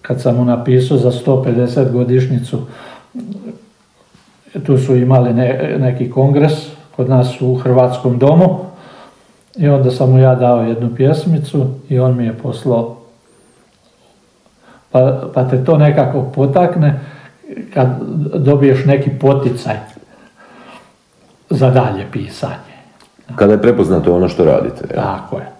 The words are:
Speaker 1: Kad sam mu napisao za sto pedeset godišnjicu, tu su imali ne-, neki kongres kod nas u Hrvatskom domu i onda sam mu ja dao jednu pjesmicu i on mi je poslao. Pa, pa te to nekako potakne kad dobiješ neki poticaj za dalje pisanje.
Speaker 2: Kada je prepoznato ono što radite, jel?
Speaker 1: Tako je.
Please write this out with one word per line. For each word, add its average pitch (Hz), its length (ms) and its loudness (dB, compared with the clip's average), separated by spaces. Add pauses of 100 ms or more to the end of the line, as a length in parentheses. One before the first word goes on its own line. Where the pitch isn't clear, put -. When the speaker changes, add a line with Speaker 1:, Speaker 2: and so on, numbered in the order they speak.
Speaker 1:
Kad - 200 -6
sam 120 140 0
mu 123 100 0
napisao 127 520 2
za 123 140 2
sto 131 320 0
pedeset 123 480 0
godišnjicu, 123 720 -2 (2000)
tu 135 120 4
su 131 180 2
imali 123 380 2
ne-, 131 460 -2
neki 127 320 -2
kongres 143 420 2 (420)
kod 127 140 -2
nas 127 320 0
u 127 140 0
Hrvatskom 123 640 0
domu 160 400 4 (960)
i 156 100 0
onda 135 240 2
sam 131 200 0
mu 131 80 6
ja 131 160 6
dao 120 260 2
jednu 117 340 -4
pjesmicu 147 680 0 (240)
i 127 100 0
on 127 180 2
mi 120 80 -2
je 113 80 -4
poslao. 117 640 -4 (1900)
Pa, 131 300 2 (120)
pa 127 100 -2
te 127 220 -2
to 165 120 2
nekako 143 580 0
potakne 147 640 0 (720)
kad 131 140 0 (480)
dobiješ 139 500 2
neki 139 240 2
poticaj 131 680 -2 (1700)
za 131 200 2
dalje 107 420 0
pisanje. - 680 -12 (580)
Speaker 2:
Kada 104 180 4
je 101 80 2
prepoznato 92 540 2
ono 90 140 2
što 87 160 0
radite, - 440 0
jel? - 140 -6
Speaker 1:
Tako - 340 -8
je. - 80 -12 (140)